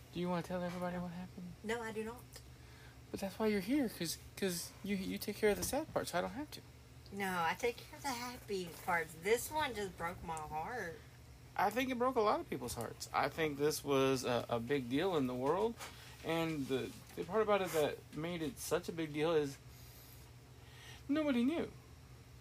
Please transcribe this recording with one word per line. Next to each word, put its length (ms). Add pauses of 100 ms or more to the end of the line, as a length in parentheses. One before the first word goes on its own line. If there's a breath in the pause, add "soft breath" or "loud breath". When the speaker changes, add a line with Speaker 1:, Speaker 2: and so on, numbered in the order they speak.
(120)
Speaker 1:
Do 60
you 100
wanna 140
tell 180
everybody 360
what 160
happened? 340 (160)
Speaker 2:
No, 180
I 120
do 100
not. 140 (960 loud breath)
Speaker 1:
But 80
that's 200
why 80
you're 120
here, 360
'cause, 220 (180)
'cause 340 (140)
you, 120
you 220
take 180
care 140
of 60
the 80
sad 300
part, 140
so 100
I 20
don't 120
have 200
to. 80 (520)
Speaker 2:
No, 160
I 300
take 180
care 200
of 60
the 60
happy 600 (180)
parts. 360
This 300
one 220
just 240
broke 180 (100)
my 80
heart. 640 (580)
Speaker 1:
I 140
think 200
it 80
broke 180
a 40
lot 200
of 100
people's 240
hearts. 400
I 140
think 300
this 260
was 400
a, 240
a 120
big 280
deal 280
in 120
the 60
world. 400 (500 loud breath)
And 440
the, 200 (280)
the 80
part 180
about 200
it 100
that 260 (180)
made 260
it 180
such 280
a 40
big 200
deal 220
is 220 (1500 loud breath)
nobody 360
knew. 240 (720)